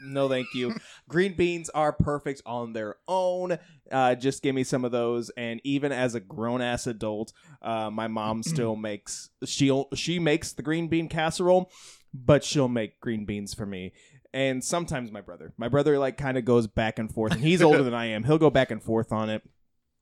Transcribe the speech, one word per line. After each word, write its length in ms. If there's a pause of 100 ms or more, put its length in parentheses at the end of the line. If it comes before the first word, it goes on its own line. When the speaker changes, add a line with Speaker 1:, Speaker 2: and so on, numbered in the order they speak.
Speaker 1:
no, 240
thank 280
you. 200 (180)
Speaker 2:
<laughs> 160
Speaker 1:
Green 260
beans 340
are 240
perfect 540
on 260
their 240 (100)
own. 520 (320)
Uh, 240
just 280
give 120
me 100
some 220
of 40
those. 460
And 280
even 280
as 220
a 60
grown-ass 640
adult, 480 (260)
uh, 300
my 180
mom 340
Speaker 2:
<clears throat> 0
Speaker 1:
still 320
makes, 540 (160)
she'll, 500
she 240
makes 360
the 80
green 260
bean 220
casserole, 600 (440)
but 280
she'll 260
make 320
green 260
beans 260
for 140
me. 260 (400)
And 320
sometimes 480
my 80
brother. 380
My 100
brother, 300
like, 180
kinda 240
goes 280
back 300
and 140
forth, 200
and 100
he's 180
older 220
than 100
I 140
am. 180
He'll 140
go 100
back 220
and 120
forth 300
on 160
it. 140 (600)